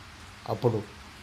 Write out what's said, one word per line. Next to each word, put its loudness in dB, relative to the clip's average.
అప్పుడు 6